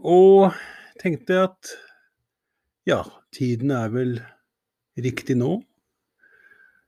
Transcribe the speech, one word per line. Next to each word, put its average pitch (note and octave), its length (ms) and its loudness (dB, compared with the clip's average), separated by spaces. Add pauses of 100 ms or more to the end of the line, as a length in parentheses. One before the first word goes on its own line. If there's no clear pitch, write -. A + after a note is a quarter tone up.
og F#3+ 480 6 (480)
tenkte F#3 480 -2
at, - 240 -20 (1120)
ja, C3 160 -2 (320)
tiden B2 400 -4
er A#2 160 -4
vel B2 320 -6 (800)
riktig B2 400 -4
nå. E3 220 -4 (1300)